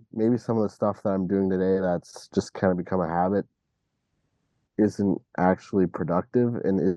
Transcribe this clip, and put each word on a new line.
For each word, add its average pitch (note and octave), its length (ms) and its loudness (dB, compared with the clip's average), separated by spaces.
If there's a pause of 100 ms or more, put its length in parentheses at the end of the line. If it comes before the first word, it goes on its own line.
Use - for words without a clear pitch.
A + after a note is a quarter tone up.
(120)
maybe A2+ 240 0
some A2+ 220 -2
of G#2+ 40 2
the G2+ 60 0
stuff - 340 -4
that G#2 80 -2
I'm F#2+ 160 0
doing G2 220 0
today F#2+ 320 2
that's F2 540 -4
just - 180 -2
kinda F#2 220 0
become F2+ 260 -4
a E2+ 80 -2
habit F#2 380 0 (1300)
isn't G2+ 420 2 (200)
actually G2+ 480 2
productive F#2 720 -2
and G2 220 0 (180)